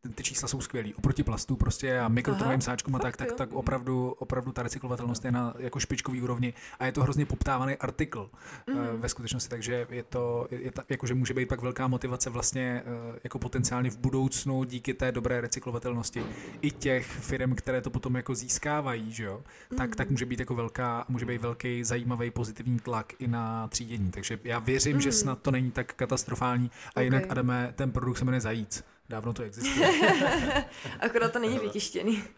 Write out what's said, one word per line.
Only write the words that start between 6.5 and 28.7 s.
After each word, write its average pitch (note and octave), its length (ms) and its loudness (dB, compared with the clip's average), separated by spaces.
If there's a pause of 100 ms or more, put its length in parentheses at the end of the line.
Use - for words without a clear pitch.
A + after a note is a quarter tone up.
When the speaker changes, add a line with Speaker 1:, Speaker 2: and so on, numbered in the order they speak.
Speaker 1:
a C4 60 0
je C3 60 2
to - 120 2
hrozně C#3 220 4
poptávaný C3+ 520 0
artikl, A#2+ 520 -4 (380)
eh, B3+ 60 -2
Speaker 2:
Mhm. A2+ 280 -2
Speaker 1:
ve A#2+ 80 0
skutečnosti, A#2+ 400 -4
takže A#2+ 400 -2
je A#2+ 140 -6
to, A#2+ 480 -2
je, B2 100 -6
je B2+ 100 -6
ta, B2+ 180 -8
jakože B2+ 260 0
může B2+ 180 2
být B2+ 120 2
pak B2 160 -2
velká B2+ 260 0
motivace B2+ 420 0
vlastně, B2 560 0
eh, A#2 380 -8
jako - 160 -4
potenciálně B2+ 520 2
v G#2+ 60 -10
budoucnu C3 680 2
díky B2+ 300 -4
té B2+ 180 0
dobré B2 300 0
recyklovatelnosti A#2 800 -2 (380)
i D3+ 100 0
těch C3 360 0
firem, B2+ 480 -2
které B2+ 260 -2
to - 80 -4
potom B2 260 -2
jako B2+ 200 -2
získávají, B2 800 -2
že A2 100 -6
jo, G2 180 -6 (360)
tak, - 120 0
Speaker 2:
Mhm. A3 80 -4
Speaker 1:
tak - 120 0
může B2+ 160 2
být A#2+ 140 -4
jako B2+ 160 -2
velká, A#2+ 540 -2
může A#2+ 160 0
být B2 160 -2
velký, A#2+ 420 -2
zajímavý, A#2+ 480 0
pozitivní A#2+ 480 0
tlak A2+ 400 -4
i B2+ 80 -2
na A2+ 400 0
třídění, A2 440 -2
takže G#2+ 320 -4
já A#2 160 0
věřím, C3 420 4
že C#3 80 4
Speaker 2:
Mhm. A#2 80 4
Speaker 1:
snad C3 240 2
to C#3 100 2
není B2+ 200 4
tak B2 220 -4
katastrofální B2 760 0 (240)
a B2+ 60 2
jinak, B2+ 220 6
Speaker 2:
Ok. - 80 -4
Speaker 1:
Adame, B2 440 0
ten C3+ 160 0
produkt B2 260 0
se C3+ 80 0
jmenuje B2+ 160 4
Zajíc. A2 420 -2 (260)